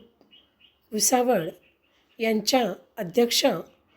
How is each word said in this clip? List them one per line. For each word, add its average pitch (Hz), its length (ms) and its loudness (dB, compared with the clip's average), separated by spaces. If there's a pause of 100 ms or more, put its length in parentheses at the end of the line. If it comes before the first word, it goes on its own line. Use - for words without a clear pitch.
(920)
भुसावळ 220 580 0 (680)
यांच्या 220 540 0 (240)
अध्यक्ष 233 480 0 (520)